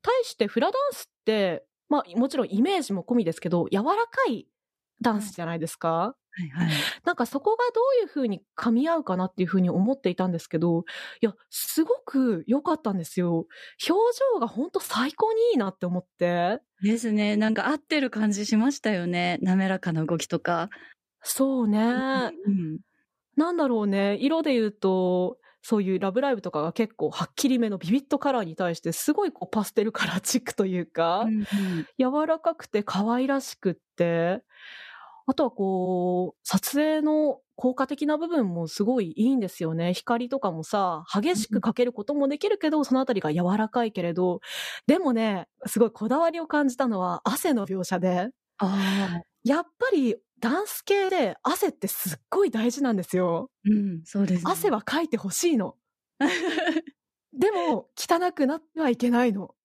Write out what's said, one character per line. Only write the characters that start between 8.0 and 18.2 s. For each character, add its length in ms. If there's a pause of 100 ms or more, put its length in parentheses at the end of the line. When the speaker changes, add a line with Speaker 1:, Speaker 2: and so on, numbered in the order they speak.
Speaker 1:
う 20
い 20
う 20
ふ 120
う 100
に 140 (140)
噛 140
み 180
合 100
う 60
か 120
な 80
っ 100
て 80
い 40
う 20
ふ 80
う 40
に 100
思 240
っ 60
て 100
い 60
た 100
ん 60
で 60
す 100
け 100
ど、 260 (360)
い 60
や、 80 (160)
す 340
ご 120
く 500
良 160
か 120
っ 80
た 100
ん 60
で 60
す 160
よ。 260 (420)
表 300 (160)
情 60
が 60
ほ 200
ん 40
と 100
最 320
高 200
に 80 (120)
い 20
い 40
な 100
っ 100
て 80
思 140
っ 60 (120)
て。 420 (220)
Speaker 2:
で 160
す 140
ね。 240
な 140
ん 40
か 140
合 60
っ 40
て 220
る 100
感 200